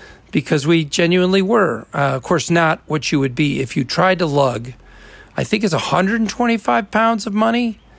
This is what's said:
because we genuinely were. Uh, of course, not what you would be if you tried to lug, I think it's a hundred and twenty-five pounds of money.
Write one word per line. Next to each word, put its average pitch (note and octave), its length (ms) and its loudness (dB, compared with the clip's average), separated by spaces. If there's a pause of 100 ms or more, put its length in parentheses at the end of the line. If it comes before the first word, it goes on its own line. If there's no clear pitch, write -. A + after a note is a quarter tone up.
(300)
because D3 360 0
we E3 180 4
genuinely F3+ 580 2
were. F#3+ 520 0
Uh, C#3 220 0
of B2+ 60 -6
course, E3+ 280 -2
not E3 360 2
what D3+ 240 -4
you D3 100 2
would C3 140 -2
be C#3+ 260 0
if C3 160 -6
you C3+ 80 -2
tried F3+ 340 0
to F3 80 -2
lug, C3 460 0 (640)
I C3 80 -2
think G#3+ 200 -2
it's F#3 80 2
a C#3 60 0
hundred F#3+ 420 0
and G#3+ 80 0
twenty-five A#3 640 0
pounds A3+ 360 0
of G#3 60 -6
money. A3+ 480 0 (180)